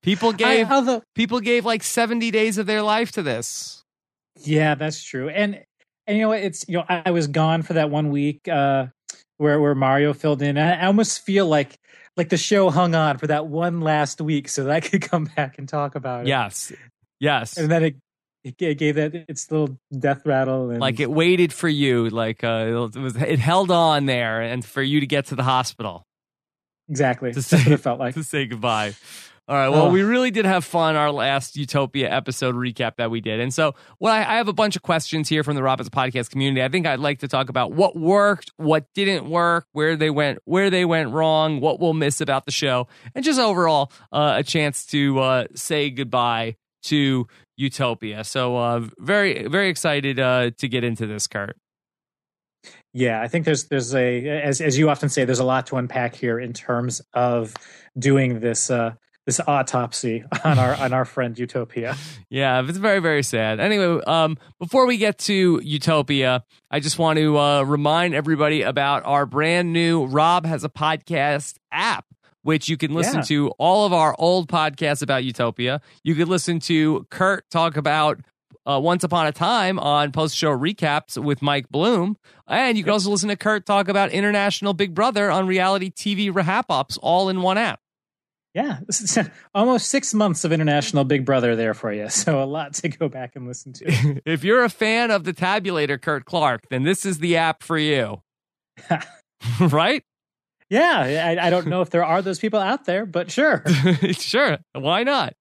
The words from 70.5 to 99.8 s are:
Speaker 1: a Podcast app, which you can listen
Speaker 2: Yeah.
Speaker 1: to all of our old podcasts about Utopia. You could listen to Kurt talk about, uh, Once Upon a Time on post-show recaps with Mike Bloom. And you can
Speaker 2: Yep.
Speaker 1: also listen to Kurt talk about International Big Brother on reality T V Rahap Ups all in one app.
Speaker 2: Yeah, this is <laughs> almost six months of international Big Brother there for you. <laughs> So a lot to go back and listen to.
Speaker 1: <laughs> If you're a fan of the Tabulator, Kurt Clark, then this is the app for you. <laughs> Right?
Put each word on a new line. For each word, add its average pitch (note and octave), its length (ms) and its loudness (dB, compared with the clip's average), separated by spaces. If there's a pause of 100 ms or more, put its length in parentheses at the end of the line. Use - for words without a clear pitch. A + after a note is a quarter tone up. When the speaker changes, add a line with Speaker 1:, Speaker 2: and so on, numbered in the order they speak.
Speaker 1:
a C#3+ 40 -4
Podcast D3+ 880 -2 (160)
app, F3+ 340 -2 (360)
which D#3 260 0
you D#3+ 80 -2
can D3+ 180 -4
listen G3 260 0
Speaker 2:
Yeah. - 20 -2
Speaker 1:
to D3 300 0
all F#3+ 340 2
of F3+ 80 2
our D#3 260 4
old F3 300 2
podcasts D#3 520 -2
about C3+ 220 0
Utopia. B2 560 -2 (240)
You D#3 120 2
could D#3+ 120 0
listen E3+ 320 -2
to D#3 500 0
Kurt F#3+ 400 -2
talk E3 280 -2
about, D3+ 420 0 (460)
uh, C#3 180 0
Once F3+ 220 2
Upon E3+ 200 0
a D3+ 60 0
Time F#3+ 480 0
on D3 320 0
post-show D3+ 400 0
recaps D3+ 640 -2
with C#3 240 -2
Mike C#3+ 280 -2
Bloom. G3 480 0 (280)
And A#3+ 320 0
you F#3+ 60 -2
can F3 60 -2
Speaker 2:
Yep. G#3 40 2
Speaker 1:
also G3+ 180 0
listen G3+ 180 -2
to G3+ 80 -2
Kurt G#3+ 280 -2
talk G3+ 220 0
about G3 240 0
International G3+ 640 -2
Big F3+ 200 -2
Brother G3+ 380 2
on F#3+ 160 0
reality F#3 420 0
T - 240 -4
V G3 160 0
Rahap F#3+ 400 0
Ups C3 280 -2
all F#3 320 2
in F#3 120 -2
one F#3+ 160 2
app. G#3+ 220 -2 (720)
Speaker 2:
Yeah, D3 320 -4
this - 160 -4
is G#3+ 160 -2 (220)
<laughs> - 160 -18
almost A#3 340 2
six - 240 -2
months G#3 320 0
of D#3 60 0
international D3 540 2
Big C3 200 0
Brother B2 300 2
there A2 180 0
for A2 180 -6
you. G#2 180 -6
<laughs> - 0 -
So C#3+ 340 0
a - 20 0
lot D3 300 -8
to E3 140 -4
go D3 200 -4
back B2+ 260 -12
and B2 120 -12
listen B2+ 260 -14
to. C#3 480 0
Speaker 1:
<laughs> - 40 -18
If D3+ 180 -2
you're A#3 200 4
a A3+ 60 2
fan A3+ 420 0
of G3 120 0
the F3+ 100 -4
Tabulator, F3+ 680 -2
Kurt D3 240 -4
Clark, D3 440 0
then C3 140 -2
this F#3 220 0
is F3+ 140 -2
the E3+ 180 2
app E3 260 0
for E3 140 -2
you. C3+ 440 -2 (680)
<laughs> - 20 2 (680)
Right? E3 440 2 (640)